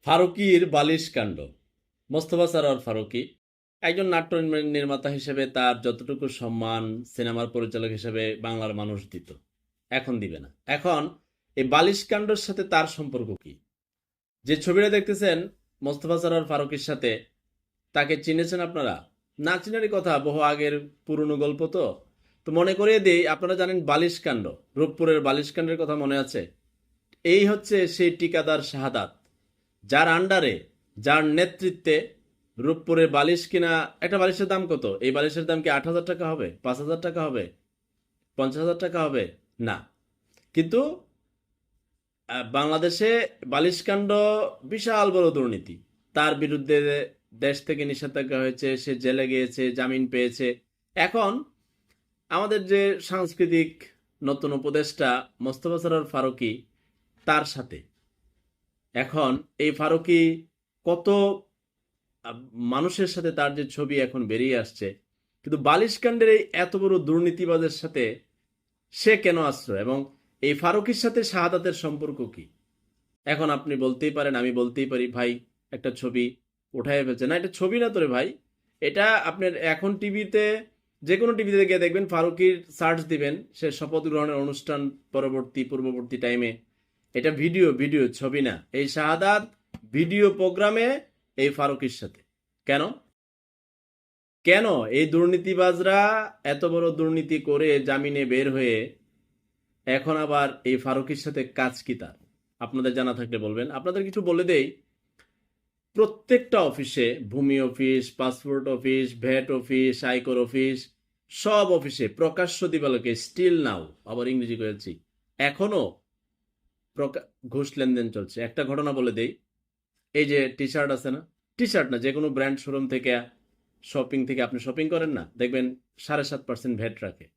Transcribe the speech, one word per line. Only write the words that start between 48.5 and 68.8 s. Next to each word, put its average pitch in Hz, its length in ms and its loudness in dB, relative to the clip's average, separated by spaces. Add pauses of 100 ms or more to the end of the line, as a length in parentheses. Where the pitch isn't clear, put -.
সে 131 200 -4
জেলে 131 320 0
গিয়েছে, 127 440 -2
জামিন 131 340 -2
পেয়েছে। 123 540 -2 (340)
এখন 220 500 0 (840)
আমাদের 202 380 -2
যে 196 340 2
সাংস্কৃতিক 170 840 0 (380)
নতুন 139 300 -2
উপদেষ্টা 139 760 0 (120)
মোস্তফা 131 380 -4
সরোয়ার 160 260 0
ফারুকী, 127 580 -2 (640)
তার 151 200 2
সাথে 113 380 -12 (1120)
এখন 139 480 0 (160)
এই 151 120 2
ফারুকী 165 760 2 (380)
কত, 170 240 0 (1120)
আহ, 117 200 -14 (100)
মানুষের 135 540 0
সাথে 170 260 -2
তার 143 220 0
যে 147 100 -4
ছবি 143 360 -2
এখন 127 260 -2
বেরিয়ে 120 320 2
আসছে, 104 360 -6 (480)
কিন্তু 151 200 -4
বালিশ 180 360 4
কাণ্ডের 233 300 4
এই 214 240 6
এত 180 240 -2
বড় 190 220 4
দুর্নীতিবাজের 165 720 2
সাথে 131 500 -4 (720)